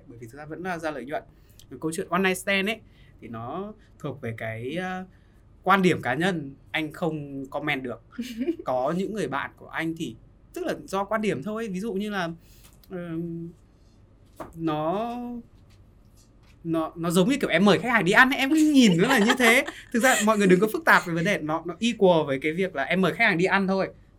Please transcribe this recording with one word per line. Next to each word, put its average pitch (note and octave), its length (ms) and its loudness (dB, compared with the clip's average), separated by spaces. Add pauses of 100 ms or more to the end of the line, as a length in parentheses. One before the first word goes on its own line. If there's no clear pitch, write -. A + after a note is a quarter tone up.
bởi B2 120 -20
vì A#2+ 80 -16
thực B2 120 -20
ra D3+ 80 -16
vẫn D#3 160 -12
là F3+ 160 -6
ra D#3+ 120 -6
lợi C#3 140 -8
nhuận. D3 180 -6 (480)
Cái C3 120 -16
câu D#3+ 120 -4
chuyện - 140 -8
one E3+ 140 -2
night F#3 160 0
stand G3 300 -2
ấy A3 120 -6 (400)
thì A2+ 80 -16
nó C3+ 440 -10 (260)
thuộc C3+ 220 -10
về A#2 160 -8
cái, A#2 400 -8
ờ, F#3 280 -8 (580)
quan F#3+ 200 6
điểm D3+ 200 4
cá A#2+ 120 -2
nhân, D#3 400 -2 (160)
anh D#3 220 -4
không C#3+ 540 -6
comment C#3+ 360 -6
được. A#2+ 200 -10 (140)
<laughs> B3 480 -6
Có C3+ 320 -2
những F#3+ 180 -4
người F#3 140 -4
bạn C3+ 280 -6
của - 120 -20
anh D#3+ 300 -6
thì, B2 180 -8 (380)
tức E4+ 120 -8
là G#3+ 80 -4 (100)
do G3 200 -6
quan G#3+ 160 -4
điểm E3+ 220 -2
thôi, G#3+ 260 -8
ví F#3 120 -8
dụ A3 120 -6
như G3+ 180 -4
là, F#3 200 -4 (600)
ừm, E3+ 580 -8 (1040)
nó, E3 640 -4 (1500)
nó, D#3+ 320 -4
nó E3 140 -4
giống F3+ 180 4
như C#4 120 2
kiểu - 100 -2
em F#3 140 4
mời F#3 140 8
khách A3 120 -4
hàng A3 140 2
đi F3 80 2
ăn B3+ 180 6
ấy, C4+ 80 0
em C4+ 120 0
cứ D#4 240 4
nhìn A#3+ 240 8
nó G3 100 4
là B3+ 100 4
như G#3 200 4
thế. B3 260 6 (280)
Thực A3+ 100 2
ra B3+ 220 4
mọi G#3+ 140 4
người G3+ 80 4
đừng F3+ 140 6
có G#3+ 120 4
phức D#4+ 120 -4
tạp G3 220 6
về E3+ 80 -4
vấn E3+ 100 -2
đề, G3 140 0
nó, D#3 280 -4
nó F3 140 -8
equal F#3 460 4
với C3+ 160 -2
cái D#3 100 -2
việc F#3 240 -4
là C#3 60 -2
em F3 180 0
mời E3+ 120 2
khách F3 120 0
hàng G3 140 2
đi F3 60 2
ăn F#3+ 220 0
thôi, F#3+ 220 0 (300)